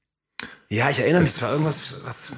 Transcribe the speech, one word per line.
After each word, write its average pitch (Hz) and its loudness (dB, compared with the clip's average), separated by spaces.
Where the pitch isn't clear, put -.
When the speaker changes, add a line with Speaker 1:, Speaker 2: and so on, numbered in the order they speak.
Speaker 1:
Ja, 117 2
ich 135 2
erinnere 156 4
mich, 147 4
Speaker 2:
Es - -2
Speaker 1:
es - -2
war 113 -2
irgendwas, 151 -2
was, - -8